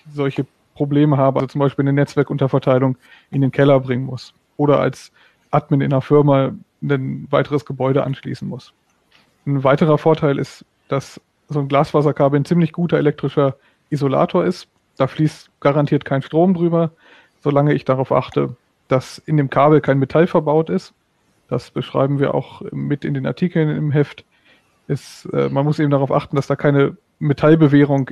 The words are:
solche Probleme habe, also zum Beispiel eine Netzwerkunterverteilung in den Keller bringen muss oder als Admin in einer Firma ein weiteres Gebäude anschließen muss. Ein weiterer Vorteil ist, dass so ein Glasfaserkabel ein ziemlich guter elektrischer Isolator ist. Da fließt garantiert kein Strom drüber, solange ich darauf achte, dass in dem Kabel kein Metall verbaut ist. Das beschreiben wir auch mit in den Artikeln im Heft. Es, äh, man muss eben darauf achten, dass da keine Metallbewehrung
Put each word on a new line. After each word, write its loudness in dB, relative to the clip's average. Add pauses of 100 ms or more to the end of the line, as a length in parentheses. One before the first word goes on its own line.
(120)
solche -4 (280)
Probleme 2
habe, 2
also -4
zum -6
Beispiel 0
eine 0
Netzwerkunterverteilung 0 (340)
in -4
den 0
Keller 4
bringen -6
muss -14 (220)
oder 2
als -4 (380)
Admin 0
in 0
einer 0
Firma 2 (300)
ein -4
weiteres -2
Gebäude -2
anschließen -10
muss. -14 (720)
Ein -4
weiterer 4
Vorteil 0
ist, -10 (240)
dass -8 (280)
so -4
ein -4
Glasfaserkabel 2
ein -2
ziemlich 0
guter -2
elektrischer 0 (340)
Isolator 0
ist. -6 (280)
Da 0
fließt -4 (100)
garantiert 0
kein -2
Strom 0
drüber, 0 (480)
solange 2
ich -4
darauf -2
achte, -2 (320)
dass -2
in -4
dem 0
Kabel 4
kein 0
Metall 2
verbaut -2
ist. -6 (540)
Das -8
beschreiben -2
wir -2
auch -8 (100)
mit -6
in -4
den -6
Artikeln -2
im -4
Heft. -2 (640)
Es, -10
äh, 0
man -2
muss -2
eben 0
darauf 0
achten, -2
dass -2
da -2
keine 0 (220)
Metallbewehrung 4